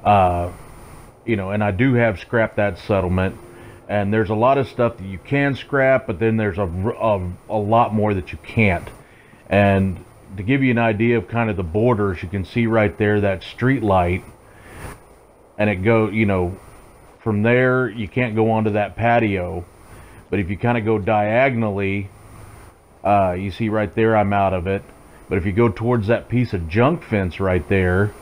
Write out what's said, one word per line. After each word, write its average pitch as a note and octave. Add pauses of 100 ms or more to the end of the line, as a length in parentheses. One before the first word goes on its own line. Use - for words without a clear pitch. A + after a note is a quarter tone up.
Uh, F2+ (720)
you A#2
know, F#2+
and G#2
I G#2
do B2
have A#2
scrapped A2+
that G2+
settlement, F#2 (500)
and G2+
there's A2
a G#2+
lot B2+
of B2
stuff A#2
that F#2+
you F#2+
can C#3
scrap, C3
but G2+
then A2+
there's G2+
a, G#2
a, F#2+ (180)
a G#2+
lot G#2+
more G#2
that F2+
you -
can't. G2 (600)
And G2 (320)
to G2
give C3+
you B2+
an A#2
idea A#2
of F#2+
kind A2+
of F#2+
the G2
borders, G2+
you F#2
can F#2+
see A#2
right A2
there G#2
that F#2+
street B2
light, F#2 (1400)
and G#2
it F#2+
go, A2
you G#2+
know, F#2 (680)
from G#2
there B2+
you G#2
can't A#2+
go A2
onto A2
that G2+
patio, G2 (640)
but -
if F#2+
you E2+
kind A#2+
of G#2+
go A2
diagonally, G#2 (920)
uh, G2
you F#2+
see A2
right G#2
there A2
I'm G2+
out G2
of F2+
it. G2 (440)
But F#2+
if E2+
you G2+
go A#2
towards A2+
that G#2+
piece A#2+
of E2
junk A#2+
fence F#2+
right F#2
there F#2+